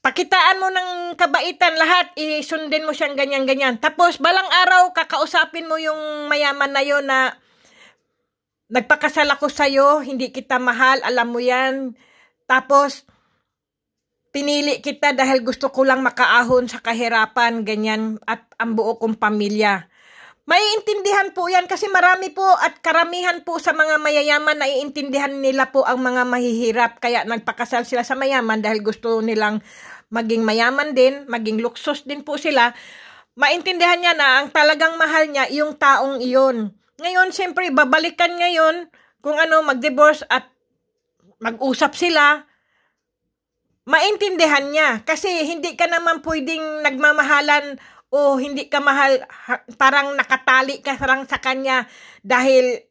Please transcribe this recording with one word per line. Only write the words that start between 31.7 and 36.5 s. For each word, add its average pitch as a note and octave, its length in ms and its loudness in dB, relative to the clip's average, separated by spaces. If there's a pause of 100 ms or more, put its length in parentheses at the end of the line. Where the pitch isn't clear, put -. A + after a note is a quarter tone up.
din C#4+ 240 -12
po D4+ 80 -6
sila. C#4 400 0 (640)
Maintindihan F4 640 2
niya F4 160 2
na C#4 240 4
ang C#4+ 80 -8
talagang D#4 480 2
mahal D#4 320 2
niya, C#4 240 -2
yung D4 240 -4
taong C4+ 400 2
iyon. B3 560 0 (240)